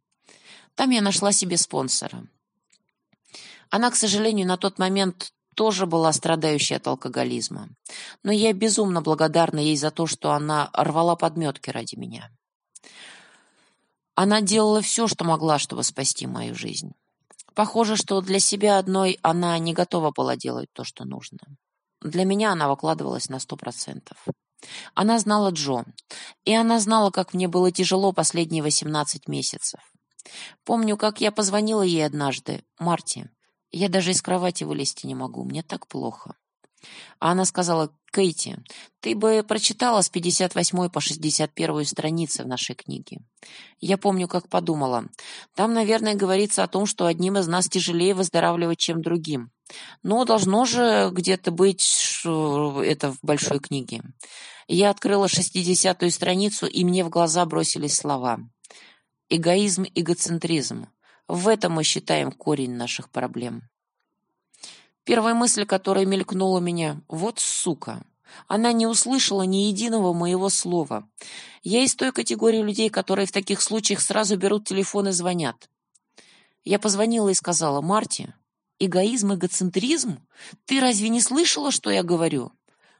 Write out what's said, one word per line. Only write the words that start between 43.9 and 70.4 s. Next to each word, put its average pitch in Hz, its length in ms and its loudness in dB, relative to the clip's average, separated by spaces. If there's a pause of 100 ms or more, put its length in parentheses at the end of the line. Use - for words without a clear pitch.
помню, 190 300 0
как 175 200 -4
подумала: 147 580 0 (500)
"Там, 220 180 2
наверное, 220 420 2
говорится 196 480 2
о 180 40 0
том, 190 180 0
что 190 200 -2
одним 175 320 0
из 180 100 2
нас 180 200 0
тяжелее 175 460 2
выздоравливать, 170 640 0
чем 170 220 -2
другим. 156 500 -4 (520)
Но 220 200 2
должно 220 420 4
же 226 460 4
где-то 185 400 0
быть, 185 300 4
ш-, - 480 0 (540)
это 147 280 0
в 131 100 -10
большой 147 380 0
книге". 127 440 -6 (680)
Я 190 200 4
открыла 196 380 2
шестидесятую 180 840 0
страницу, 190 560 0
и - 160 0
мне 180 200 2
в 165 60 -4
глаза 170 360 2
бросились 156 500 -2
слова: 127 440 -2 (920)
"Эгоизм, 185 560 2 (100)
эгоцентризм. 165 920 -2 (400)
В 175 200 -2
этом 214 260 2
мы 160 100 0
считаем 151 480 0
корень 135 440 -4
наших 120 340 -8
проблем". 120 540 -8 (1400)
Первая 226 280 2
мысль, 233 320 0
которая 190 400 0
мелькнула 190 520 0
у 175 40 0
меня: 170 460 -2
"Вот 196 320 -6
сука! - 640 -4 (460)
Она 233 240 2
не 226 140 2
услышала 226 560 0
ни 196 260 2
единого 208 420 0
моего 175 380 0